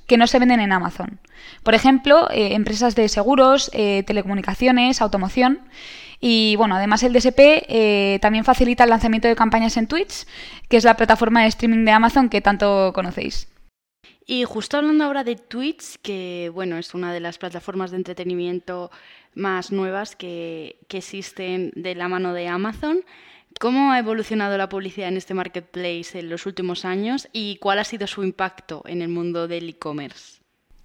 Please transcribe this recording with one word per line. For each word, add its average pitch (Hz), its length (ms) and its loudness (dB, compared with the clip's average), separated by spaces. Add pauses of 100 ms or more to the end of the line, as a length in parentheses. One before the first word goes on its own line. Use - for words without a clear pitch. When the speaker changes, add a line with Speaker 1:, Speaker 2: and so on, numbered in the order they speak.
Speaker 1:
que 240 100 6
no 233 80 6
se 247 140 4
venden 247 200 4
en 202 120 0
Amazon. 185 480 -4 (420)
Por 220 140 4
ejemplo, 269 560 6
eh, 202 240 0
empresas 214 400 0
de 220 120 4
seguros, 262 640 4
eh, 202 340 0
telecomunicaciones, 208 920 0
automoción. 226 600 0 (600)
Y 220 360 2
bueno, 208 200 2
además 208 280 0
el 240 100 2
D 247 60 6
S 247 120 2
P, 285 380 8
eh, 202 500 2
también 220 240 2
facilita 247 400 4
el 240 60 6
lanzamiento 226 380 2
de 233 80 4
campañas 226 420 2
en 226 80 0
Twitch, 330 400 -6 (440)
que 240 80 6
es 226 60 4
la 226 140 6
plataforma 226 460 4
de 220 60 4
streaming 226 360 2
de 214 60 4
Amazon 233 380 6
que 202 120 0
tanto 202 520 2
conocéis. - 540 -6 (760)
Speaker 2:
Y 247 200 -4
justo 220 320 -6
hablando 302 260 2
ahora 277 200 -2
de 233 120 -4
Twitch, - 680 -8
que, 180 520 -8
bueno, 175 240 -6
es 170 160 -12
una 175 180 -6
de 175 80 -8
las 170 180 -10
plataformas 180 540 -8
de 185 60 -10
entretenimiento 180 920 -8 (440)
más 190 380 -6
nuevas 196 440 -6
que, 165 600 -14 (100)
que 190 120 -12
existen 185 760 -8
de 180 200 -8
la 175 120 -8
mano 180 260 -4
de 175 140 -8
Amazon, 214 520 -4 (600)
¿cómo 269 320 0
ha 254 80 2
evolucionado 214 580 -4
la 196 120 -4
publicidad 190 400 -8
en 190 80 -4
este 185 160 -10
marketplace 175 840 -10
en 165 100 -14
los 170 160 -10
últimos 180 400 -8
años 208 480 -6
y 208 240 -8
cuál 196 220 -2
ha 208 40 -2
sido 202 240 -10
su 202 160 -10
impacto 185 600 -8
en 175 160 -8
el 170 80 -8
mundo 170 380 -6
del 170 220 -10
e-commerce? 147 720 -14 (460)